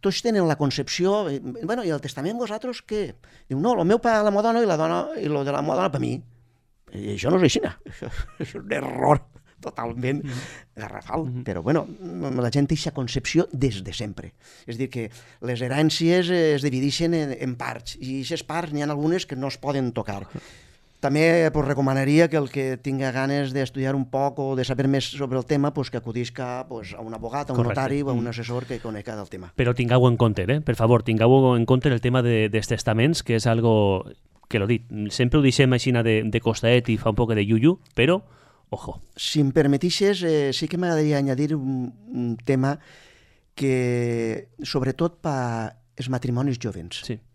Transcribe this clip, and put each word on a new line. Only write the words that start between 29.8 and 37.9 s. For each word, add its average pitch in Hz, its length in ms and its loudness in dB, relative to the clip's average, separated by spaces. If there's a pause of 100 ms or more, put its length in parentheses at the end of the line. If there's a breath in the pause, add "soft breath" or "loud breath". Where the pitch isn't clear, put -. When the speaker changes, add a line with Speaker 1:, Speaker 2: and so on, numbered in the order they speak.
Speaker 2:
en 120 100 6
compte, 113 300 2
eh? 143 140 0
Per 123 160 -2
favor, 117 260 4
tingueu 123 540 6
en 117 100 4
compte 131 220 4
el 120 120 2
tema 123 220 2
de, 113 280 2
dels 104 180 0
testaments, 120 540 2
que 117 140 0
és 110 100 0
algo 110 580 4 (440)
que, 120 120 0
lo 98 80 0
dit, 117 140 2 (280)
sempre 127 300 2
ho - 20 4
deixem 131 300 6
aixina 123 320 2
de, 110 200 4
de 113 160 0
costaet 117 500 2
i 107 80 2
fa 113 120 0
un 101 60 0
poc 113 180 2
de 104 80 2
iuiu, 113 380 4 (160)